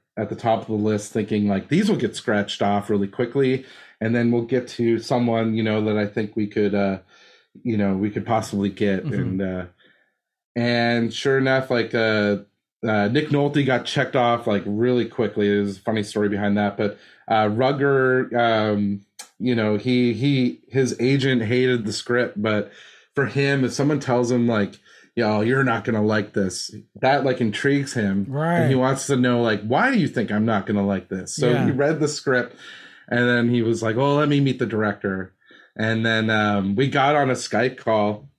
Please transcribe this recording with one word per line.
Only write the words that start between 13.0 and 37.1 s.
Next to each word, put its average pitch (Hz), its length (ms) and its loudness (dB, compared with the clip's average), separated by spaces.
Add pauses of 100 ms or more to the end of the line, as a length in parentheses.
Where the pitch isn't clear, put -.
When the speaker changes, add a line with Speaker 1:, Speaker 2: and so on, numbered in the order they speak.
Speaker 1:
Nick 147 200 0
Nolte 143 380 0
got 127 180 0
checked 139 320 -2
off, 120 300 2
like, 104 180 0
really 117 420 0
quickly. 107 420 -2
There's 101 300 0
a - 20 -20
funny 110 220 -2
story 104 260 -2
behind 101 280 0
that, 104 200 0
but, 104 220 -2 (300)
uh, 110 200 2
Rutger, 131 840 0
um, 107 680 0 (380)
you 123 160 0
know, 107 220 0
he, 123 360 2
he, 127 560 0
his 127 320 0
agent 131 420 2
hated 123 420 0
the 104 80 -4
script, 120 480 -2
but 104 300 0 (440)
for 135 120 0
him, 139 380 0
if 113 80 0
someone 147 260 0
tells 123 320 0
him, 120 160 2
like, 107 320 0 (360)
"Yo, 107 260 0
you're 131 240 2
not 113 200 0
gonna 110 200 0
like 107 280 -2
this," 98 420 -4 (260)
that, 131 240 2
like, 131 160 0
intrigues 139 540 0
him. 101 340 0
Speaker 2:
Right. 160 320 0
Speaker 1:
And 160 100 4
he 135 60 4
wants 131 300 0
to 139 100 0
know, 123 260 2
like, 107 200 0
"Why 151 280 2
do 254 80 2
you 151 80 2
think 110 240 -4
I'm 107 160 0
not 107 200 0
gonna 101 200 0
like 98 220 -2
this?" 92 260 -8
So 127 160 0
Speaker 2:
Yeah. 120 140 2
Speaker 1:
he 131 80 2
read 139 260 0
the 151 100 0
script, 127 480 -2 (520)
and 120 200 2
then 120 200 2
he 120 140 2
was 110 200 0
like, 113 140 0
"Oh, 143 200 2
let 147 120 2
me 143 120 2
meet 135 180 0
the 120 80 -2
director." 98 640 -4 (420)
And 110 320 -2
then, 110 240 0
um, 101 460 2
we 139 120 2
got 143 280 2